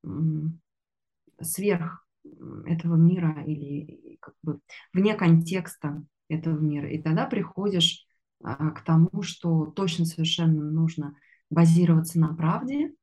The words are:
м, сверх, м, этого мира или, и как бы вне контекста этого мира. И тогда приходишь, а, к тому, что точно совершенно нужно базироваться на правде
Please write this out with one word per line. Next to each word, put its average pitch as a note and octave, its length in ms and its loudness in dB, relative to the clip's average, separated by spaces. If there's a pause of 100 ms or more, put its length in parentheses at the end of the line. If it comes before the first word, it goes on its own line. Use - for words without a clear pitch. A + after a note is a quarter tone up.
м, D#3 560 -4 (800)
сверх, F3 680 -4 (180)
м, D3 400 -16
этого E3+ 320 -2
мира E3 500 4
или, C#3+ 340 -8 (320)
и - 80 -20
как - 220 -20
бы D3 160 -6 (340)
вне G3 220 2
контекста E3 880 0 (260)
этого D#3+ 300 -4
мира. D3 320 -2
И D#3 100 -6
тогда F3+ 260 0
приходишь, F#3+ 800 -2 (360)
а, D3+ 280 -4
к - 140 -16
тому, E3 380 4
что D#3+ 440 -2
точно E3+ 380 -2
совершенно D#3+ 680 0
нужно D#3 440 -2 (360)
базироваться E3 680 4
на D#3 160 2
правде B3+ 680 -2